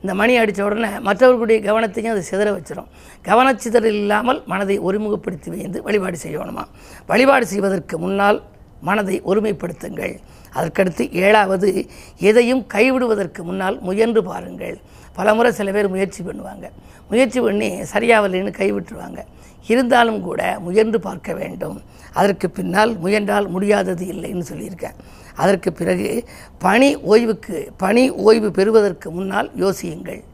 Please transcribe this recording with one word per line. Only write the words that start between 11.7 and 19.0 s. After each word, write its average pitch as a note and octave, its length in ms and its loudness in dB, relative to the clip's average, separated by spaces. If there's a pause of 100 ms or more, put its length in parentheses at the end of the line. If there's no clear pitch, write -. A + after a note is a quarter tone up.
எதையும் A#3 540 4
கைவிடுவதற்கு A3 680 0
முன்னால் F#3+ 380 -4
முயன்று G#3 420 0
பாருங்கள். F3+ 540 -12 (360)
பலமுறை A3 380 2
சில G3 200 -4
பேர் G3+ 180 0
முயற்சி F#3 340 -4
பண்ணுவாங்க, G3 460 -12 (400)
முயற்சி B3 320 2
பண்ணி G#3+ 280 0 (120)
சரியாகலைன்னு G3+ 760 0
கைவிட்டுருவாங்க. G3+ 600 -4 (480)